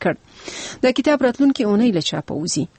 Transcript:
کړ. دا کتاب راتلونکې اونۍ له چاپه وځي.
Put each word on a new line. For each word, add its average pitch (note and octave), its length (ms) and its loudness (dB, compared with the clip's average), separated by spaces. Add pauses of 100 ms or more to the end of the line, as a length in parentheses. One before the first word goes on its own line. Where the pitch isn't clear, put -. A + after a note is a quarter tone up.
کړ. - 100 0 (680)
دا B3+ 140 4
کتاب C#4 280 2
راتلونکې C4+ 400 2
اونۍ G#3 300 4
له D#3 140 0
چاپه - 260 -6
وځي. D3+ 300 -4 (140)